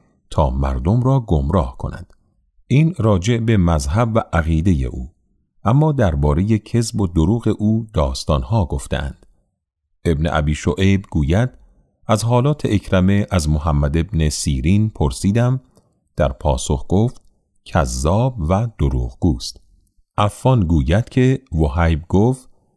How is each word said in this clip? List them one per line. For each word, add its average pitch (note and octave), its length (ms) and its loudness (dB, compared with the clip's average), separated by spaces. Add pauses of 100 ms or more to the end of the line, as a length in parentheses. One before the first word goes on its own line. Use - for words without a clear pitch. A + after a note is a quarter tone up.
(300)
تا D2 200 0
مردم C2+ 520 0
را C3+ 180 2
گمراه D#2 580 -2
کند.» - 360 -10 (540)
این D#3+ 300 2
راجع G#2+ 400 2
به A2+ 200 2
مذهب F2 580 2
و - 80 0 (100)
عقیدهٔ D#2+ 520 2
او، B1 260 -10 (520)
اما D3 280 2
دربارهٔ F#2 640 2
کذب A#2 440 -2
و F#2+ 60 0
دروغ F2+ 520 0
او A2 340 0
داستانها D2+ 720 -2
گفتند. C#2 600 -8 (800)
ابن E2 220 0
ابی D2+ 280 -2
شعیب F#2+ 540 0
گوید: F2 400 0 (580)
«از G#2+ 160 0
حالات B2 420 0
اکرمه G2 680 2
از D#2 180 0
محمد D2 480 0
ابن D#2+ 320 0
سیرین E2 600 0
پرسیدم، A#2 720 0 (540)
در D2+ 160 0
پاسخ - 580 -2
گفت: G#2+ 320 0 (440)
'کذاب E2 720 0 (140)
و G#2 180 0 (120)
دروغگوست.'» B1+ 840 -2 (560)
عفان A2+ 420 0
گوید E2 500 0
که C3 320 0 (100)
وهیب D#2 580 0
گفت: A#2 400 0 (280)